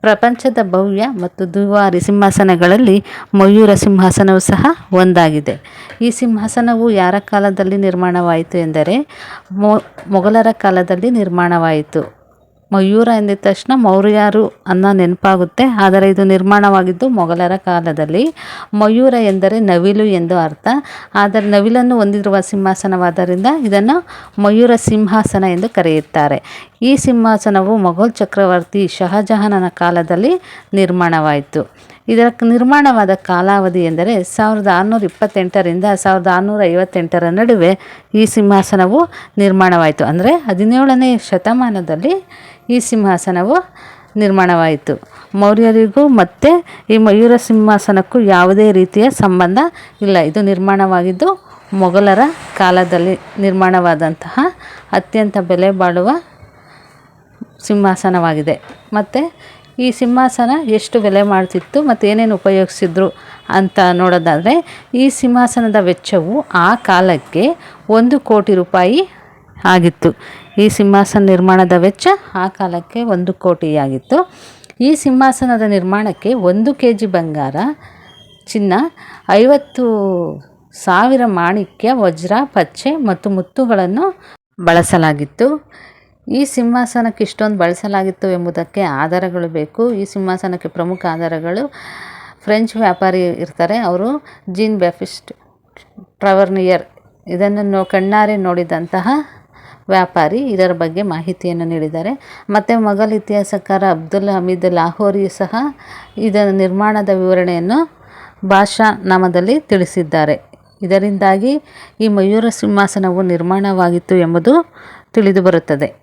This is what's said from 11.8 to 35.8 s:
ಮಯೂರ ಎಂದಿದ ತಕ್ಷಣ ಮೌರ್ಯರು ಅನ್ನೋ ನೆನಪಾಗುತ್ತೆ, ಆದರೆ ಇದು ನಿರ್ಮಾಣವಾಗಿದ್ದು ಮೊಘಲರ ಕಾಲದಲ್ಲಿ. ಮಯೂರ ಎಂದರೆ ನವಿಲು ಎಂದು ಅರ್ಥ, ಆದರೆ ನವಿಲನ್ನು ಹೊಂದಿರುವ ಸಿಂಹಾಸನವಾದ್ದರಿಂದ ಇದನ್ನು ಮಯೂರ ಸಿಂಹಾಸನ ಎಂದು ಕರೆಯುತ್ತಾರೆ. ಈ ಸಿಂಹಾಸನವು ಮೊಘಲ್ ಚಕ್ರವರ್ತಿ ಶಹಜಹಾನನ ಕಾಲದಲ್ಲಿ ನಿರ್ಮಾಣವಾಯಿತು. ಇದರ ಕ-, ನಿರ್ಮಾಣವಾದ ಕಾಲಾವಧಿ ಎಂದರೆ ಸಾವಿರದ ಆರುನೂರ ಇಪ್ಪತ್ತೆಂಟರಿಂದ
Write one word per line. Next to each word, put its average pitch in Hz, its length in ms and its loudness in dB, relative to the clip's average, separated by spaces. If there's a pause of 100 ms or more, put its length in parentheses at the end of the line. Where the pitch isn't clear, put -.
ಮಯೂರ 202 340 2 (100)
ಎಂದಿದ 202 280 -2
ತಕ್ಷಣ 196 260 -2 (120)
ಮೌರ್ಯರು 208 580 2 (280)
ಅನ್ನೋ 190 200 2 (100)
ನೆನಪಾಗುತ್ತೆ, 180 640 0 (200)
ಆದರೆ 190 280 4
ಇದು 190 100 0 (100)
ನಿರ್ಮಾಣವಾಗಿದ್ದು 190 720 2 (120)
ಮೊಘಲರ 175 360 -2 (140)
ಕಾಲದಲ್ಲಿ. 165 560 -2 (560)
ಮಯೂರ 233 340 4 (160)
ಎಂದರೆ 190 260 0 (140)
ನವಿಲು 196 360 2 (120)
ಎಂದು 170 180 -2 (100)
ಅರ್ಥ, 151 200 -8 (560)
ಆದರೆ 202 320 0
ನವಿಲನ್ನು 240 460 2
ಹೊಂದಿರುವ 202 360 0 (140)
ಸಿಂಹಾಸನವಾದ್ದರಿಂದ 185 1000 -2 (200)
ಇದನ್ನು 202 280 2 (500)
ಮಯೂರ 233 260 4 (160)
ಸಿಂಹಾಸನ 214 560 0 (120)
ಎಂದು 202 200 -4
ಕರೆಯುತ್ತಾರೆ. 156 640 0 (500)
ಈ 269 40 4 (120)
ಸಿಂಹಾಸನವು 220 680 2 (100)
ಮೊಘಲ್ 190 360 0
ಚಕ್ರವರ್ತಿ 190 640 0 (140)
ಶಹಜಹಾನನ 202 720 0 (140)
ಕಾಲದಲ್ಲಿ 175 500 0 (480)
ನಿರ್ಮಾಣವಾಯಿತು. 165 840 0 (520)
ಇದರ 233 120 4 (120)
ಕ-, 233 160 0
ನಿರ್ಮಾಣವಾದ 247 580 2 (160)
ಕಾಲಾವಧಿ 185 520 0 (100)
ಎಂದರೆ 170 220 -2 (220)
ಸಾವಿರದ 214 340 0 (100)
ಆರುನೂರ 214 320 0
ಇಪ್ಪತ್ತೆಂಟರಿಂದ 185 760 -2 (160)